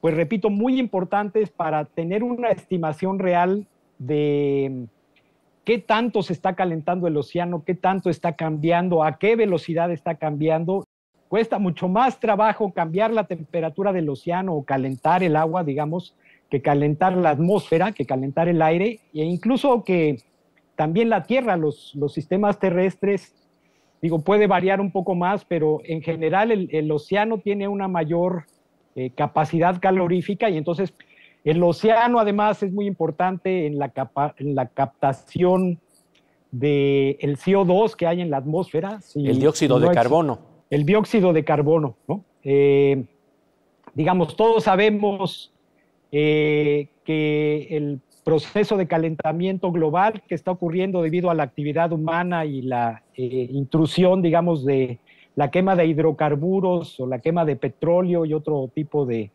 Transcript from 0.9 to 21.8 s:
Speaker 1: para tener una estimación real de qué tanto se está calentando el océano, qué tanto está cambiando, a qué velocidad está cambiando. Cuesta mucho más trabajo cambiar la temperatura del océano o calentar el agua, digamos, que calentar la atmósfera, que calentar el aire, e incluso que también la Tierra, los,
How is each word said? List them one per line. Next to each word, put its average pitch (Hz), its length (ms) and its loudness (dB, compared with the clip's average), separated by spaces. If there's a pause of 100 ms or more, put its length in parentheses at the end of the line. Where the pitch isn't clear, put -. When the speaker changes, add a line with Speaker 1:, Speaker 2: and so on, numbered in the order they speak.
Speaker 1:
para 156 360 -2
tener 175 360 -4
una 240 280 -2
estimación 185 680 -4
real 185 480 0 (320)
de 139 880 -2 (800)
qué 233 140 0
tanto 220 440 0
se 170 120 -4
está 190 200 -2
calentando 175 540 -2
el 156 80 -2
océano, 175 480 -4
qué 180 100 -2
tanto 185 360 -2
está 165 260 -4
cambiando, 165 680 0
a 156 160 0
qué 214 160 2
velocidad 175 560 0
está 165 240 -6
cambiando. 160 680 -2 (440)
Cuesta 226 320 0
mucho 180 260 -2
más 233 320 0
trabajo 208 540 0
cambiar 185 400 -2
la 220 100 0
temperatura 170 680 -4
del 170 160 -2
océano 175 440 -4
o 147 120 -4
calentar 135 580 0
el 160 140 2
agua, 165 260 0
digamos, 151 540 -6 (320)
que 139 120 -2
calentar 151 560 2
la 175 140 4
atmósfera, 175 640 0
que 139 120 -4
calentar 139 440 -2
el 170 120 2
aire, 175 380 2 (160)
e 156 80 -4
incluso 226 640 0
que 156 400 0 (500)
también 165 340 0
la 208 140 0
Tierra, 240 340 0
los, 151 380 -4